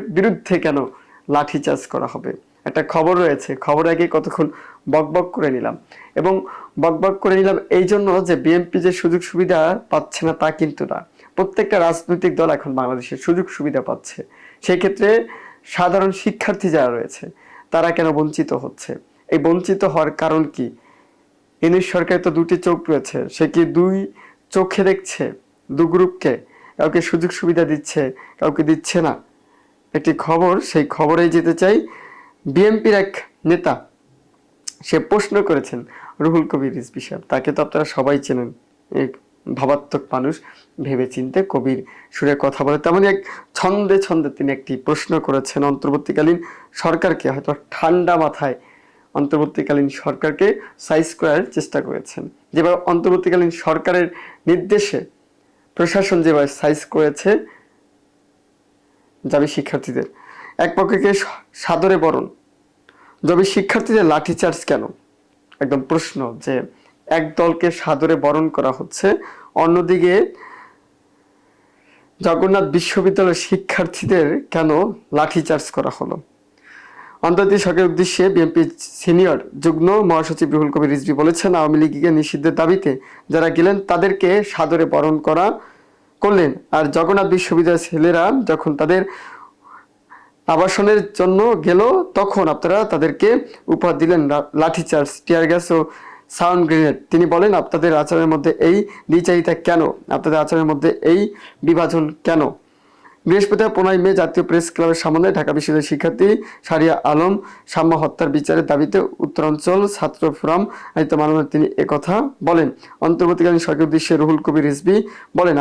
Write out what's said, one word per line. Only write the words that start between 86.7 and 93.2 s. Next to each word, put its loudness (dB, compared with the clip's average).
আর 2
জগন্নাথ 2
বিশ্ববিদ্যালয়ের 2
ছেলেরা 2
যখন 0
তাদের 2
আবাসনের 2
জন্য 4
গেল 6
তখন 2
আপনারা 0
তাদেরকে 2